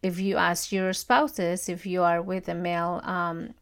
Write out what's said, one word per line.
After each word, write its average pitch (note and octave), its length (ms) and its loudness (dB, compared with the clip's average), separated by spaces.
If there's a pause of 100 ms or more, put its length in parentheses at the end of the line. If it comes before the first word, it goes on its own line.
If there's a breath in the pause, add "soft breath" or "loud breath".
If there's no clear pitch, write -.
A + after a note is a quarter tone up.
If F3+ 160 -2
you F#3+ 180 0
ask F3 360 2
your F#3 220 0
spouses, G3+ 720 2
if F3 180 -6
you F3+ 160 0
are E3+ 200 4
with F#3 260 -4
a E3+ 60 -2
male, F3 500 -2
um, E3+ 580 -4